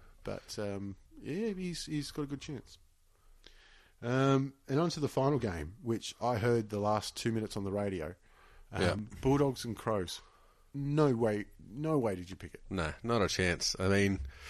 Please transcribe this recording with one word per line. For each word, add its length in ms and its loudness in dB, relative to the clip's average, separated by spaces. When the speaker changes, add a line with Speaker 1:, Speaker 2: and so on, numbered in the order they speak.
Speaker 1:
but, 340 -10
um, 380 -6
yeah, 280 -4
he's, 360 -6
he's 260 -4
got 120 -6
a 40 -4
good 140 -8
chance. 360 -12
Um, 520 2
and 120 0
on 120 2
to 80 -6
the 80 0
final 320 2
game, 340 -4
which 380 -4
I 160 2
heard 320 2
the 100 -2
last 360 2
two 160 0
minutes 260 -2
on 80 -2
the 60 -2
radio. 440 -2
Um, 100 -2
Speaker 2:
Yeah. 140 4
Speaker 1:
Bulldogs 440 2
and 100 -4
Crows. 460 -2
No 420 4
way, 300 2
no 240 0
way 180 2
did 140 -8
you 60 -10
pick 180 -12
it. 160 -16
Speaker 2:
No, 240 0
not 180 2
a 60 4
chance. 520 2
I 80 2
mean, 320 6